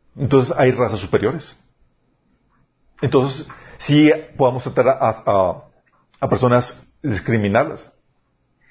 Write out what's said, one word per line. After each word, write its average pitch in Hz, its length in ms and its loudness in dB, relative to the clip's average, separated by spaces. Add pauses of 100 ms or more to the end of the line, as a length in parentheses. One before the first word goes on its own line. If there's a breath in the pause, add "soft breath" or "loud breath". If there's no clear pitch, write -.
(160)
entonces 135 400 0
hay 127 160 4
razas 113 280 -2
superiores. 107 580 -4 (1400)
Entonces, 135 480 -2 (300 loud breath)
sí 151 320 4 (260)
podamos 127 280 0
tratar 123 240 0
a, 131 120 2
a, 101 640 -2 (560)
a 131 80 -4
personas, 123 580 -2 (160)
discriminarlas. 110 920 -2 (760 soft breath)